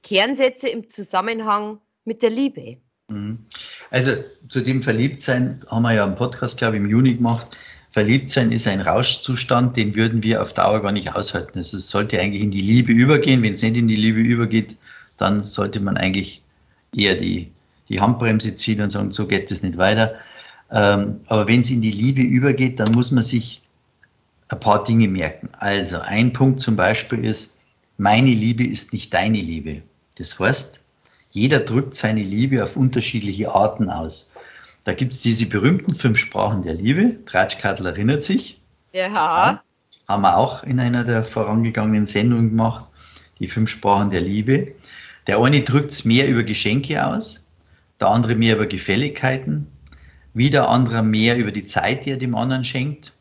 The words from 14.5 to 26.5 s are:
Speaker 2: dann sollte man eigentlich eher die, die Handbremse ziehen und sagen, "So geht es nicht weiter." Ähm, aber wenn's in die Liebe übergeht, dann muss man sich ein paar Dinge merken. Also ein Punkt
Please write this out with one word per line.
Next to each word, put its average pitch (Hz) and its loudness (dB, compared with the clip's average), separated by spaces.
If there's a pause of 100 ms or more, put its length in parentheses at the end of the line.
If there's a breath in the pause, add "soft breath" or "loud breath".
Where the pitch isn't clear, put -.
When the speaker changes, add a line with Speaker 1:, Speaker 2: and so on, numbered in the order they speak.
Speaker 2:
dann 101 0
sollte 101 -4
man 95 -2
eigentlich 95 -4 (540)
eher 101 4
die, 90 -4 (380)
die 95 -4
Handbremse 110 0
ziehen 104 -2
und 104 -2
sagen, 101 -4
"So 104 -4
geht 98 -2
es 95 -6
nicht 87 -4
weiter." 110 2 (580 loud breath)
Ähm, 101 2
aber 107 0
wenn's 120 4
in 120 0
die 110 0
Liebe 123 0
übergeht, 127 2
dann 107 2
muss 120 2
man 123 2
sich - -6 (880)
ein - -8
paar 104 2
Dinge 113 4
merken. 90 -4 (100)
Also 101 -4
ein 120 0
Punkt 131 2